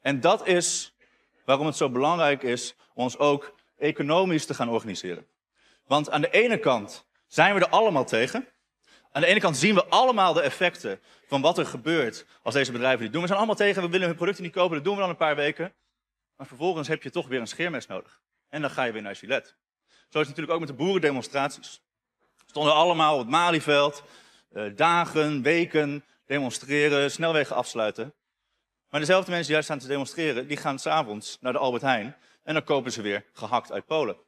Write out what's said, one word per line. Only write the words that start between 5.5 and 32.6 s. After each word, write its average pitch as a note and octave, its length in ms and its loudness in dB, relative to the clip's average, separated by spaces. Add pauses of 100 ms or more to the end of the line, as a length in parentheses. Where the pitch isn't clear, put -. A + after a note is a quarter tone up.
Want C#3+ 240 0
aan D3+ 100 0
de E3 100 -2
ene A3 280 2
kant A#2+ 480 -2 (200)
zijn F#3 280 4
we F#3+ 60 4
er F3 80 4
allemaal F3+ 360 4
tegen. C3 440 -2 (640)
Aan C#3+ 100 0
de E3+ 60 4
ene G3+ 120 4
kant E3 160 2
zien G3 180 2
we F3 120 4
allemaal G#3 460 4
de D#3+ 80 2
effecten C3+ 600 -2 (260)
van C#3 140 -2
wat E3 180 2
er D3+ 80 0
gebeurt C3+ 600 -4 (160)
als A2+ 120 -4
deze C3 180 0
bedrijven B2 280 0
dit A2 120 -6
doen. D#3 80 -2
We F3 60 -4
zijn G3 120 0
allemaal G#3+ 180 0
tegen, G3+ 260 2
we F3 60 -4
willen F#3 180 0
hun E3 100 -4
producten F3+ 280 -4
niet E3 80 -10
kopen, F3+ 220 0
dat D3 100 -6
doen G3+ 100 0
we G3 60 -4
dan F#3 100 -2
een E3 60 -6
paar D3+ 200 0
weken. D3+ 380 -4 (640)
Maar E3+ 100 -18
vervolgens D3+ 420 -4
heb D#3 140 -4
je C3 80 -10
toch D3 180 -6
weer B2+ 120 -2
een A2+ 60 -8
scheermes E3 400 -6
nodig. - 340 -12 (280)
En D3+ 120 -10
dan C#3+ 100 -2
ga C3+ 140 -2
je A#2 80 -2
weer G#2+ 100 -8
naar G2+ 140 -10
Gillette. A#2+ 380 -6 (540)
Zo D3+ 120 -2
is D3+ 60 0
het C#3 100 -14
natuurlijk D#3 160 -6
ook E3 160 -4
met C3+ 100 -12
de C#3+ 60 -2
boerendemonstraties. D3 1000 -2 (540)
We - 120 -20
stonden D3+ 260 2
allemaal D#3+ 400 6
op C3+ 60 2
het A2+ 80 -6
Malieveld, D3+ 760 2 (500)
eh, G#2 120 -6 (100)
dagen, D#3 680 2
weken D3+ 640 0 (220)
demonstreren, C#3+ 840 0
snelwegen D#3+ 460 0
afsluiten. A2+ 580 -4 (760)
Maar D3 120 -2
dezelfde F3+ 300 2
mensen F3 160 -2
die D3 80 0
daar D3+ 100 2
staan D3+ 140 -6
te B2 80 -14
demonstreren, C#3 600 -4
die C#3+ 100 -6
gaan C#3 220 -6
's - 80 -8
avonds C3 540 -4
naar B2+ 120 -4
de B2+ 60 -2
Albert B2+ 240 0
Heijn B2+ 340 -2 (260)
en D#3 120 -6
dan D#3 100 -2